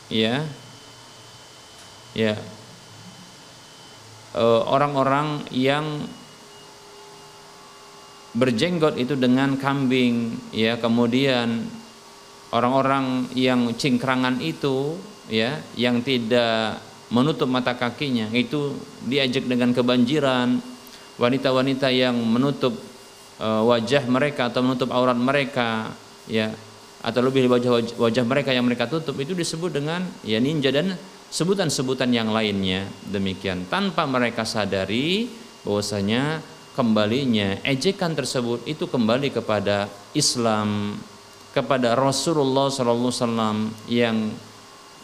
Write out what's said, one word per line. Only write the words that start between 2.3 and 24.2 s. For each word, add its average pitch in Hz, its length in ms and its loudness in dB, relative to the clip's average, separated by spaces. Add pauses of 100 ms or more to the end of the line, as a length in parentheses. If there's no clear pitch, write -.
eh, 113 320 4
orang-orang 143 880 0
yang 147 480 -2 (2250)
berjenggot 131 640 2
itu 123 160 -2
dengan 131 480 2
kambing, 127 760 2 (140)
ya, 113 320 0
kemudian 120 880 2 (800)
orang-orang 131 880 2
yang 123 400 2
cingkrangan 127 640 0
itu, 151 560 -2 (320)
ya, 117 320 -2 (160)
yang 120 240 2
tidak 117 800 0 (320)
menutup 151 320 2
mata 127 320 -2
kakinya, 117 560 -4
itu 135 400 0 (320)
diejek 127 400 0
dengan 123 240 2
kebanjiran. 123 880 2 (640)
Wanita-wanita 131 720 2
yang 127 240 2
menutup, 120 560 2 (640)
eh, 110 320 0
wajah 120 400 4
mereka 131 400 2